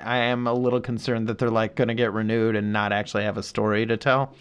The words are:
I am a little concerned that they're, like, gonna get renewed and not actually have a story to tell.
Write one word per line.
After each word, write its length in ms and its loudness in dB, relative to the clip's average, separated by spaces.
I 140 -2
am 280 0
a 80 2
little 260 2
concerned 460 -2
that 120 -2
they're, 120 0
like, 240 0
gonna 220 0
get 160 0
renewed 420 0
and 180 -2
not 200 0
actually 320 -2
have 120 -2
a 60 -4
story 420 0
to 120 0
tell. 440 0